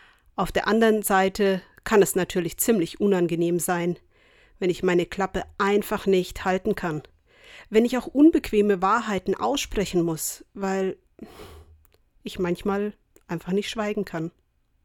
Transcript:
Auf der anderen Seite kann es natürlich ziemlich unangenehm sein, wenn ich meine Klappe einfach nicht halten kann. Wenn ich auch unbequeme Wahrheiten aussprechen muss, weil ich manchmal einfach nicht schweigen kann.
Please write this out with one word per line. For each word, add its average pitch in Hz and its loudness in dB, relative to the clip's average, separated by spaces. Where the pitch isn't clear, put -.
Auf 185 -2
der - -2
anderen 220 2
Seite 190 2
kann 208 6
es - 0
natürlich 175 -2
ziemlich 196 0
unangenehm 175 2
sein, 175 -2
wenn 185 0
ich - -4
meine 175 2
Klappe 190 -4
einfach 208 0
nicht 185 0
halten 190 0
kann. 151 -6
Wenn 220 4
ich 254 -2
auch 240 -4
unbequeme 214 4
Wahrheiten 202 0
aussprechen 208 -2
muss, - -4
weil 190 -4
ich - -12
manchmal 196 -2
einfach 175 -6
nicht 202 -2
schweigen 208 -4
kann. 165 -8